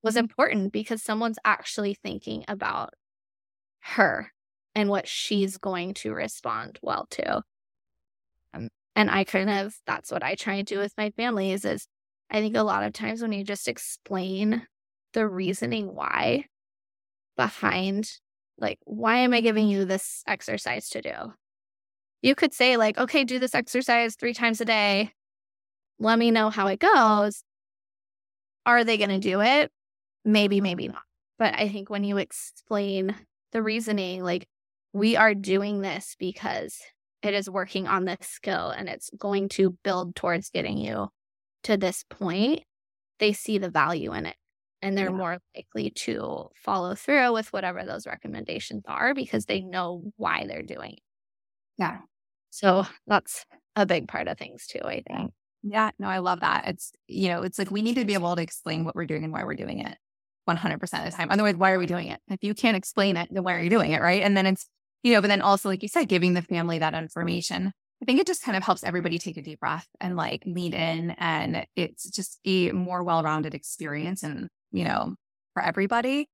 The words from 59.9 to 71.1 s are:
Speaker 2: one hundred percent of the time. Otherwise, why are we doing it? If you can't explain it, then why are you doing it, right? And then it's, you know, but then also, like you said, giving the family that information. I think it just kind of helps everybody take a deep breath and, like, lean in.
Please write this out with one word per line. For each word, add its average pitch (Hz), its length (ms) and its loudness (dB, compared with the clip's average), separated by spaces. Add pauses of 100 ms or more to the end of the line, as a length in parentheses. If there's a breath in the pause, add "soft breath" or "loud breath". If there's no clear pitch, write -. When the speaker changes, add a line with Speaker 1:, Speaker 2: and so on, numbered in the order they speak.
Speaker 2:
one 165 80 4
hundred 160 220 -2
percent 165 260 -6
of 170 60 -6
the - 60 -12
time. 170 140 -2
Otherwise, 208 240 4
why 190 160 6
are 185 80 4
we 180 60 0
doing 170 220 -4
it? 160 200 -10
If 190 160 -6
you 208 100 -2
can't 220 220 2
explain 196 400 2
it, 175 160 -4
then 185 120 -2
why 180 100 0
are 170 80 -2
you 170 80 0
doing 175 220 4
it, 156 100 2
right? 180 200 4
And 202 140 4
then 190 100 4
it's, 190 220 2 (360)
you 240 100 6
know, 208 80 8
but 202 60 2
then 202 140 4
also, 196 280 4
like 190 120 -2
you 208 60 -8
said, 330 220 2
giving 180 240 6
the 175 80 2
family 170 380 -2
that 156 140 0
information. 170 760 -4 (300)
I 233 40 -8
think 262 140 6
it - 80 4
just 359 160 -2
kind 208 140 0
of - 60 0
helps 190 200 0
everybody 170 360 -2
take 170 180 -8
a 151 40 -12
deep 151 180 -14
breath 156 280 -4 (120)
and, 180 160 -4
like, - 300 -4
lean 175 280 -4
in. 165 380 -2